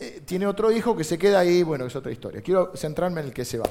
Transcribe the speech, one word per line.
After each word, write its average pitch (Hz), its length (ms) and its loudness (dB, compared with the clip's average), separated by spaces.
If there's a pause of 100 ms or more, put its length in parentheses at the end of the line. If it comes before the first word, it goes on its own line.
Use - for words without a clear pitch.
eh, 208 240 -14
tiene 185 220 -2
otro 208 260 2
hijo 226 240 0
que 160 80 -2
se 170 140 -2
queda 196 220 6
ahí, 175 220 6
bueno, 151 220 -2
es 123 100 -6
otra 127 160 -8
historia. 104 300 -10
Quiero 180 340 2
centrarme 165 460 -4
en 147 60 -6
el 127 80 -10
que 123 100 -6
se 117 140 -6
va. 110 120 2